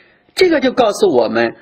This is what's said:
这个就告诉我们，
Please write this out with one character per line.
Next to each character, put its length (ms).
这 140
个 140
就 100
告 200
诉 220
我 140
们， 340